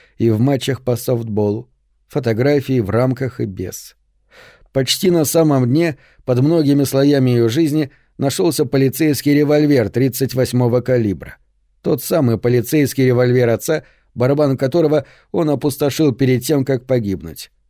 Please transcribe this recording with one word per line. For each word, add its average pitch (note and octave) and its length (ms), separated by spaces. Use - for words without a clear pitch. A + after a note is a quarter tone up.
и A2+ 120
в G#2+ 100
матчах C3+ 420
по B2 140
софтболу, A2+ 720
фотографии C3 720
в G2 100
рамках B2 500
и A#2+ 60
без. F#2 500
Почти C3+ 380
на E3+ 140
самом C#3+ 420
дне, D3+ 300
под B2 160
многими C#3+ 440
слоями C3+ 460
её A#2+ 180
жизни, D3 420
нашёлся D#3 460
полицейский C#3+ 720
револьвер D3 540
тридцать B2+ 460
восьмого B2 480
калибра. A2+ 560
Тот - 220
самый A#2+ 340
полицейский B2+ 680
револьвер B2 420
отца, C3+ 360
барабан C3+ 420
которого D3+ 500
он E3+ 180
опустошил C#3+ 640
перед B2+ 320
тем, C#3+ 200
как C3 220
погибнуть. G2 640